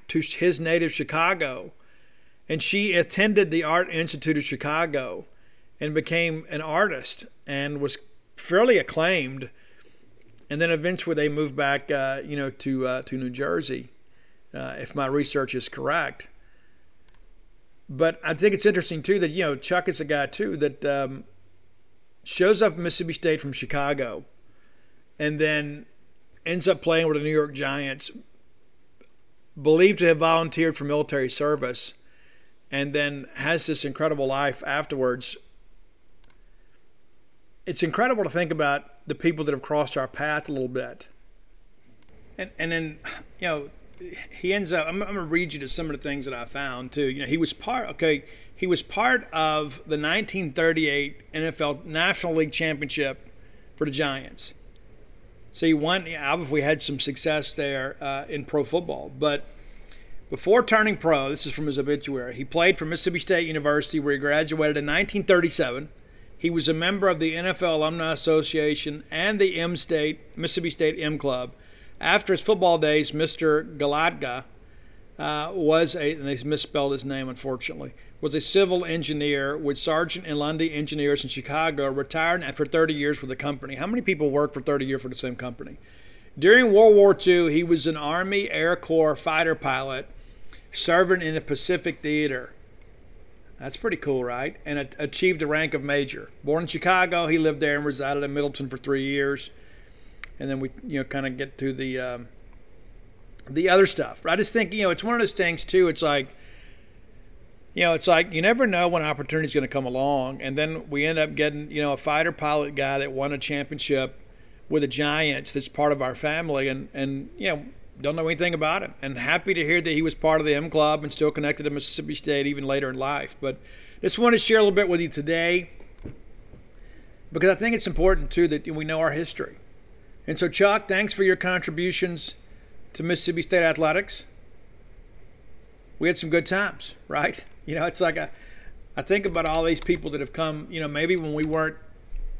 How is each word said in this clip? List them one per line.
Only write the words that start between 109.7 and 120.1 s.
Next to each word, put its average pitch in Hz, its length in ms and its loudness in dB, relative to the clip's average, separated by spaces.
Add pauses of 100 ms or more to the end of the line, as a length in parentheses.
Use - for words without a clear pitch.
along. 131 540 0
And 135 180 -4
then 160 320 -2
we 143 160 0
end 160 140 2
up 151 160 -2
getting, 147 340 -2
you 147 100 -2
know, 147 120 2
a 139 40 -2
fighter 151 360 0
pilot 147 420 -2
guy 139 240 0
that 139 140 -4
won 135 200 -2
a 139 60 -4
championship 135 800 -2 (500)
with 151 120 2
the 143 80 2
Giants 147 640 0
that's 135 160 -4
part 147 240 2
of 139 100 -2
our 127 140 -2
family. 151 500 -2
And, 135 260 -4
and, 139 440 -6
you 196 120 -4
know, 151 160 -2 (360)
don't 143 160 -2
know 160 100 0
anything 170 280 0
about 160 280 0
him. - 180 -10
And 135 160 -6
happy 170 380 0
to 170 100 0
hear 170 160 2
that 165 100 -2
he 156 120 2
was 156 120 0